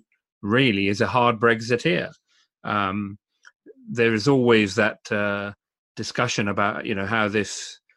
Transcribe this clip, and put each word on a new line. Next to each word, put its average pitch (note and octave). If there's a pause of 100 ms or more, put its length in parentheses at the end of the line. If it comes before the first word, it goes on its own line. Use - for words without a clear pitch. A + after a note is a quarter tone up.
(420)
really G#2
is G2+
a A2+
hard A#2+
Brexiteer. A#2 (520)
Um, G2+ (720)
there A#2
is A2
always A#2
that, A2
uh, G2+ (440)
discussion A#2
about, G2+
you A#2
know, G2
how G#2+
this - (180)